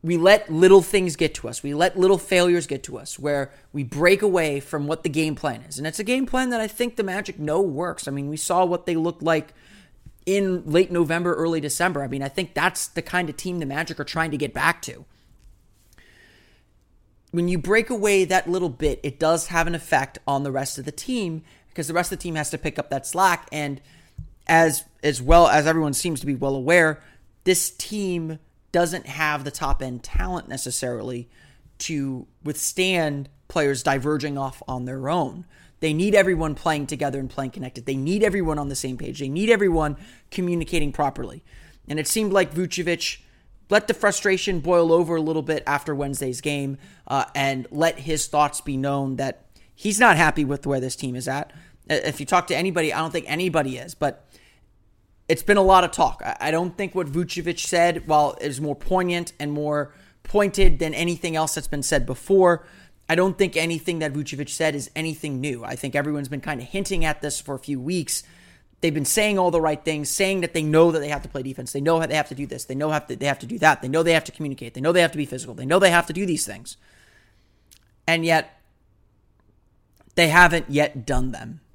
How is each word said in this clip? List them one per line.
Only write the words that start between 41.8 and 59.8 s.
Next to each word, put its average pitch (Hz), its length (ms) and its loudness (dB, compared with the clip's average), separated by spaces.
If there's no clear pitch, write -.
And 147 120 -6
it 147 80 -4
seemed 214 240 0
like 175 220 2
Vucevic 175 680 -4
let 202 180 2
the 208 60 0
frustration 190 680 0
boil 170 320 4
over 170 240 4
a 160 60 0
little 156 200 0
bit 147 240 -2
after 143 300 -2
Wednesday's 139 460 -6
game, 139 360 -4
uh, 135 260 -2
and 135 380 -2
let 165 280 0
his 151 280 -4
thoughts 147 340 2
be 139 160 -6
known 139 380 -2
that 135 300 -6
he's 208 260 -4
not 247 180 6
happy 156 280 2
with 139 220 -4
where 139 120 -2
this 127 160 -6
team 127 200 -8
is 123 120 -8
at. 139 240 -8
Uh, 160 60 0
if - 240 -4
you 147 60 -8
talk 175 220 2
to 180 80 -2
anybody, 170 380 -2
I 143 60 -4
don't 160 120 -4
think 170 160 -6
anybody 151 500 -2
is, 151 180 -14
but - 340 -6
it's 160 140 0
been 208 160 4
a 190 60 6
lot 185 200 8
of 170 80 -2
talk. 165 320 0
I, - 160 -6
I 151 120 -2
don't 170 260 -2
think 196 160 -6
what 180 140 -2
Vucevic 170 520 -4
said, 170 480 2
while 151 320 4
it - 60 -8
is 139 160 -6
more 147 140 -4
poignant 175 640 -2
and 147 120 -6
more 147 420 -4